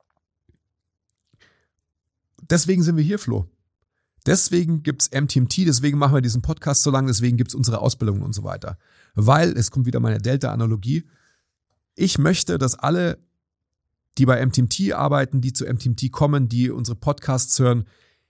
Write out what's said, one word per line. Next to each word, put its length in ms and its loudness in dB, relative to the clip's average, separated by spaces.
deswegen 340 2
sind 120 2
wir 80 2
hier, 160 -2
Flo. 300 -4
Deswegen 580 2
gibt's 240 -2
M 200 -2
T 120 0
M 100 2
T, 160 0
deswegen 320 2
machen 160 4
wir 80 2
diesen 200 0
Podcast 420 0
so 80 2
lange, 160 0
deswegen 300 0
gibt's 180 -2
unsere 240 -2
Ausbildungen 420 -2
und 120 -6
so 100 -8
weiter. 340 -10
Weil, 440 2
es 140 -2
kommt 140 -2
wieder 140 -2
meine 200 -2
Delta-Analogie, 840 -2
ich 220 0
möchte, 400 0
dass 180 0
alle, 420 -2
die 80 4
bei 140 4
M 140 0
T 80 2
M 80 2
T 240 -2
arbeiten, 480 0
die 100 -2
zu 140 -4
M 140 -4
T 100 -2
M 80 0
T 120 -4
kommen, 380 0
die 220 0
unsere 260 -4
Podcasts 640 0
hören, 260 2